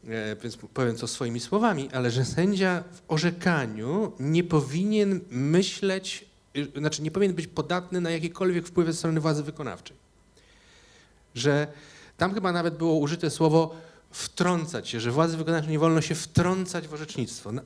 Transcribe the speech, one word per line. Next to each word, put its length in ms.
e, 280
więc 200
powiem 220
to 120
swoimi 320
słowami, 520
ale 180
że 140
sędzia 680
w 160
orzekaniu 1120
nie 240
powinien 760
myśleć, 960
e, 40
znaczy 220
nie 80
powinien 260
być 100
podatny 540
na 100
jakiekolwiek 560
wpływy 260
ze 60
strony 220
władzy 220
wykonawczej. 540
Że 320
tam 180
chyba 180
nawet 240
było 180
użyte 360
słowo 460
wtrącać 800
się, 120
że 100
władzy 260
wykonawczej 360
nie 60
wolno 220
się 140
wtrącać 760
w 60
orzecznictwo. 580
Na-, 140